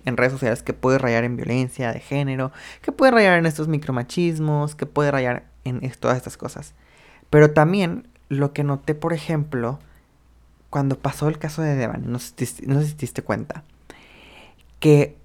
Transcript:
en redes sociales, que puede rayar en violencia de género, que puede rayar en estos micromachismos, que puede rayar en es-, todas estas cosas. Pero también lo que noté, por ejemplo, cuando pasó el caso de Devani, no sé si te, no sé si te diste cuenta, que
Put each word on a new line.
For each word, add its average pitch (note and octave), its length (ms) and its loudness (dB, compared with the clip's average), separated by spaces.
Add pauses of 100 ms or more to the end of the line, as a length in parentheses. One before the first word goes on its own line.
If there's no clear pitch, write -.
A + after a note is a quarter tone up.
en B2 120 -2
redes B2 160 2
sociales, B2 300 -2
que - 120 -6
puede C3 240 2
rayar A#2 260 0
en A#2+ 120 -4
violencia B2+ 560 -4
de B2+ 80 -8
género, C3+ 520 -4 (300)
que C#4 100 -6
puede C4 200 4
rayar G3 260 6
en E3 80 2
estos D#3 220 -2
micromachismos, D3+ 1040 -2
que - 120 -6
puede D3 240 0
rayar B2+ 340 0 (200)
en B2 180 -4
es-, B2+ 160 -8
todas B2 200 2
estas - 180 -12
cosas. - 380 -14 (560)
Pero D3+ 220 8
también E3+ 540 2 (220)
lo C#3+ 240 -2
que D3 120 -4
noté, C#3+ 300 -2
por E3 200 -4
ejemplo, D3 640 -4 (920)
cuando C#3 300 0
pasó D3 300 -2
el D3+ 100 -4
caso D#3+ 240 -6
de D3+ 120 0
Devani, A#2+ 320 -4
no A#2+ 120 -4
sé - 180 -14
si - 260 -8
te, - 40 -10
no C3+ 140 2
sé D3+ 80 -2
si D3+ 60 -8
te - 60 -14
diste - 220 -8
cuenta, - 420 -6 (1120)
que D3 460 6